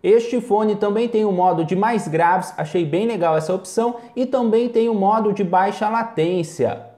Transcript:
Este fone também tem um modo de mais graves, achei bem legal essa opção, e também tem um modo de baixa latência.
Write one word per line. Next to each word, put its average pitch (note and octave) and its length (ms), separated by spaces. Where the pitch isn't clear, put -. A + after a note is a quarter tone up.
Este A#3 380
fone G#3+ 360
também G#3+ 300
tem A3 180
um G#3 60
modo F3 320
de E3 120
mais G#3+ 320
graves, E3+ 500
achei E3+ 260
bem E3 220
legal E3+ 320
essa D#3+ 160
opção, A3+ 440
e B3+ 100
também A#3+ 420
tem A#3 220
um A3+ 60
modo G#3 360
de G3+ 120
baixa F#3+ 440
latência. E3 1000